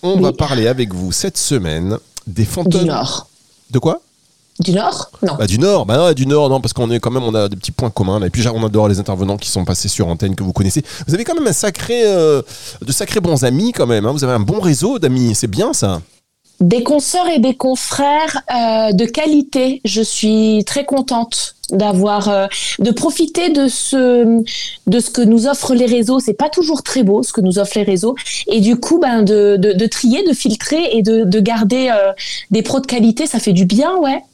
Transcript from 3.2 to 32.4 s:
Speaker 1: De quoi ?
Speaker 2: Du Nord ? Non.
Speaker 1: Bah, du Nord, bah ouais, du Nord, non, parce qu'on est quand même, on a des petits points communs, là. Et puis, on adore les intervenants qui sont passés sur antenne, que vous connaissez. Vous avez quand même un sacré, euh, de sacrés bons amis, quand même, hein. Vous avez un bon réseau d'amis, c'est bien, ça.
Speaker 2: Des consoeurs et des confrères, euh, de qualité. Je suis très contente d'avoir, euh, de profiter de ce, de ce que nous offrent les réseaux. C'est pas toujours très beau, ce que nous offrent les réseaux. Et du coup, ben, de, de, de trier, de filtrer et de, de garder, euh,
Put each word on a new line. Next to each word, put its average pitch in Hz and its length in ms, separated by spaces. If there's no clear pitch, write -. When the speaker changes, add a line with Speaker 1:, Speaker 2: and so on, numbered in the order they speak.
Speaker 1:
De 127 80
quoi ? 160 240
Speaker 2:
Du 175 120
Nord ? 220 380
Non. 175 160
Speaker 1:
Bah, 107 80
du 98 120
Nord, 175 280
bah 127 200
ouais, 135 80
du 131 120
Nord, 147 240
non, 135 100
parce - 140
qu'on 120 160
est 120 100
quand 120 100
même, 123 140
on 113 100
a 104 140
des 98 80
petits - 160
points 117 180
communs, 98 300
là. 92 60
Et 87 40
puis, 113 160
on 113 180
adore 107 240
les 101 120
intervenants 98 380
qui - 120
sont 92 140
passés 92 240
sur 98 180
antenne, 87 300
que 98 80
vous 92 80
connaissez. 101 320
Vous 147 60
avez 220 100
quand 339 100
même 311 140
un 185 40
sacré, 233 520
euh, 156 380
de 127 100
sacrés - 280
bons 160 240
amis, 160 280
quand 143 140
même, 110 200
hein. 127 60
Vous 147 100
avez 127 120
un 113 60
bon 156 200
réseau 185 380
d'amis, 127 360
c'est 123 160
bien, 190 220
ça. 92 300
Speaker 2:
Des 208 220
consoeurs 302 460
et 320 100
des 254 160
confrères, 285 840
euh, 220 380
de 190 120
qualité. 269 800
Je 220 160
suis 220 680
très 285 200
contente 262 680
d'avoir, 202 600
euh, 196 160
de 220 140
profiter 330 580
de 277 180
ce, 240 720
de 233 140
ce 233 100
que - 100
nous 226 280
offrent 277 260
les 240 100
réseaux. 240 340
C'est 240 140
pas 294 160
toujours 311 340
très - 200
beau, 208 200
ce - 120
que 220 80
nous 185 160
offrent 202 180
les 208 80
réseaux. 202 300
Et 226 140
du 226 200
coup, 320 200
ben, 240 220
de, 202 360
de, 202 160
de 202 120
trier, 254 400
de 320 60
filtrer 285 600
et 226 100
de, 226 220
de 196 160
garder, 233 520
euh, 196 200